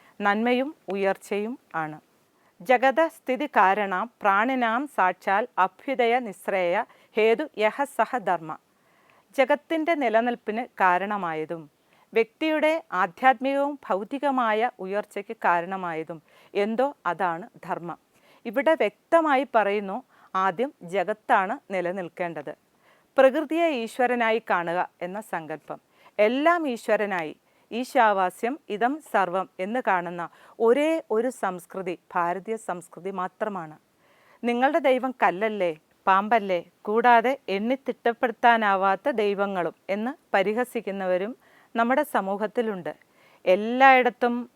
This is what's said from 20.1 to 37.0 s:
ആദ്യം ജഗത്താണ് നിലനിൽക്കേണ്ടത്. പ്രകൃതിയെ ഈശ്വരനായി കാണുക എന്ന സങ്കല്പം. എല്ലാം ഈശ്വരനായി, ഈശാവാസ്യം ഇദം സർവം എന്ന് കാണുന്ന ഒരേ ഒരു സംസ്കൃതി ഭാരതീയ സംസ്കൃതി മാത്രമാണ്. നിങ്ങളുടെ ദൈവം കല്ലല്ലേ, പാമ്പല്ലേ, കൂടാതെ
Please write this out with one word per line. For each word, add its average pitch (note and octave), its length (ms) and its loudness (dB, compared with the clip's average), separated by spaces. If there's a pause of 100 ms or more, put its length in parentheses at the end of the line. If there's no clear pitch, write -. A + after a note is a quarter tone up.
ആദ്യം F#3+ 380 -2 (100)
ജഗത്താണ് G3+ 880 -2
നിലനിൽക്കേണ്ടത്. F3 840 -6 (600)
പ്രകൃതിയെ D#4 520 4
ഈശ്വരനായി A#3 840 0
കാണുക F3 380 -2 (140)
എന്ന F#3 180 -10
സങ്കല്പം. D#3 600 -10 (380)
എല്ലാം C#4+ 500 2
ഈശ്വരനായി, G3+ 680 -4 (340)
ഈശാവാസ്യം A3+ 880 0 (100)
ഇദം A#3+ 320 -2 (120)
സർവം F#3 360 0 (100)
എന്ന് G#3+ 280 -4
കാണുന്ന F3 420 -2 (320)
ഒരേ D4 500 2
ഒരു A3+ 200 0
സംസ്കൃതി F#3 680 -8 (160)
ഭാരതീയ F#3 420 -4
സംസ്കൃതി F3 540 -10
മാത്രമാണ്. F#3 680 -8 (640)
നിങ്ങളുടെ B3 340 0
ദൈവം C4 440 2
കല്ലല്ലേ, F#3+ 560 0 (280)
പാമ്പല്ലേ, G3 580 2 (180)
കൂടാതെ A#3 560 4 (100)